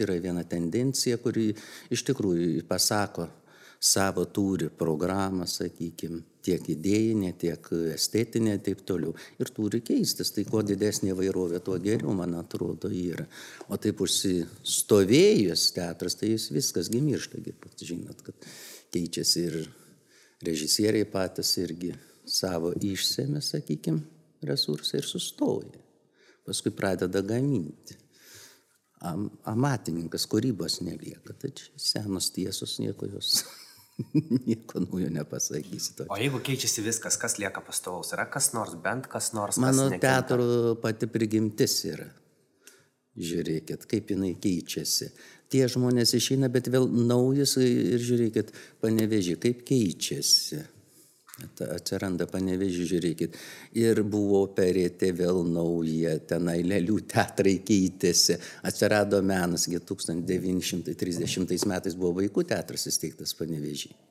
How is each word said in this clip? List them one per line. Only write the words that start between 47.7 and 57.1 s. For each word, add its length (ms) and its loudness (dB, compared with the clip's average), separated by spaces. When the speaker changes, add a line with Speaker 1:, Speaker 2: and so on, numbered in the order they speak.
Speaker 1:
žiūrėkit, 540 2
Panevėžy, 600 2
kaip 300 0
keičiasi. 960 2
At-, 360 -12
atsiranda 580 -2
Panevėžy, 640 0
žiūrėkit. 480 0
Ir 300 4
buvo 420 4
operetė 680 2
vėl 320 2
nauja, 760 0
tenai 420 0
Lėlių 400 0
teatrai 580 2